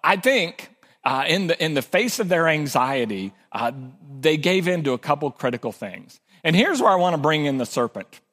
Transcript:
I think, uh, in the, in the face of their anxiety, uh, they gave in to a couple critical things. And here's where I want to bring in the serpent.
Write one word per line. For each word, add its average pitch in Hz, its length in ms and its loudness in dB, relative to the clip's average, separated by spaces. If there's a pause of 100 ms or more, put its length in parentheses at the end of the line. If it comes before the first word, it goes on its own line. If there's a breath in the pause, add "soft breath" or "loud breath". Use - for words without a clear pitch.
I 196 120 4
think, 214 540 -2 (340 soft breath)
uh, 131 220 0
in 175 220 2
the, 165 160 2
in 160 80 0
the 139 100 0
face 220 380 -4
of 196 80 -2
their 165 200 2
anxiety, 131 840 0 (180 soft breath)
uh, 120 220 -4 (480)
they 156 160 2
gave 180 320 0
in 175 160 0
to 135 80 0
a 123 60 -2
couple 147 320 -2
critical 120 420 -4
things. 95 480 -16 (240 soft breath)
And 160 100 4
here's 269 260 2
where 220 120 6
I 190 40 4
want 175 180 2
to 156 40 -2
bring 151 280 2
in 135 120 -2
the 120 80 -2
serpent. - 540 -4 (120)